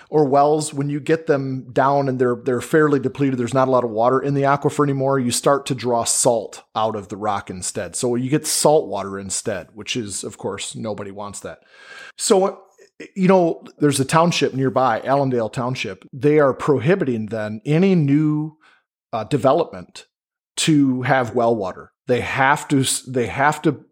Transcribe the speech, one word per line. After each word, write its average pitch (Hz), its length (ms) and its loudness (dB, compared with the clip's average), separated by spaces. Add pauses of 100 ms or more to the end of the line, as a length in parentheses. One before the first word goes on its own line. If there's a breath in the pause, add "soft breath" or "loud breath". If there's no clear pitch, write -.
or 151 160 4
wells, 147 480 2
when 143 160 -4
you 147 100 -4
get 160 280 -2
them 131 440 -2
down 139 380 2
and 127 100 -2
they're, 240 160 2
they're 123 240 -2
fairly 151 400 2
depleted, 131 400 -2
there's 117 140 -4
not 131 160 4
a - 20 2
lot 123 140 2
of 117 40 -2
water 120 300 2
in 143 140 -2
the 139 80 0
aquifer 143 420 2
anymore, 135 340 0
you 123 140 0
start 139 360 0
to 143 60 -2
draw 117 300 -2
salt - 600 -2 (120)
out 110 220 0
of 98 100 -10
the 107 80 -12
rock 101 340 -4
instead. 92 460 -8
So 120 200 0
you 127 140 -2
get 151 160 0
salt 147 440 2
water 98 280 -8
instead, 98 560 -8
which 104 220 -8
is, 104 300 -6
of 110 120 -12
course, - 380 -8
nobody 104 360 -10
wants 101 280 -14
that. 85 200 -14 (580 loud breath)
So, 196 440 0 (540)
you 185 140 2
know, 180 340 2 (160)
there's 147 220 2
a 131 40 0
township 165 480 2
nearby, 127 480 0
Allendale 123 480 0
Township. 120 640 -6
They 147 280 2
are 135 140 4
prohibiting 131 720 0
then 107 380 -6
any 180 300 4
new, 151 640 2 (560 soft breath)
uh, 110 100 -4
development 131 840 -2 (520)
to 139 460 2
have 127 300 0
well 117 220 2
water. 90 360 -8 (160)
They 123 120 2
have 135 480 0
to 139 140 2
s-, - 220 -2
they 123 240 -4
have 139 340 -2
to 147 300 -2